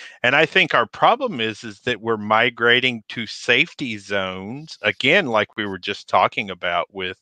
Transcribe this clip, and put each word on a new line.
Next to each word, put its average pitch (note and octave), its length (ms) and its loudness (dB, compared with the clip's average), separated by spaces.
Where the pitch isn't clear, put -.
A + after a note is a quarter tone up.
And B2+ 140 2
I D#3+ 100 6
think F3+ 300 2
our A#2+ 100 4
problem C3+ 560 0
is, A2 220 -6
is G#2+ 180 -12
that A#2 180 -2
we're A2+ 180 -2
migrating A#2 920 2
to A2+ 160 -8
safety B2 720 -2
zones, G2 840 -6
again, C#3 460 2
like G#2+ 300 0
we A2 80 -4
were F#2+ 140 -6
just - 280 -8
talking G#2 440 0
about F2 420 -4
with, F#2+ 280 -8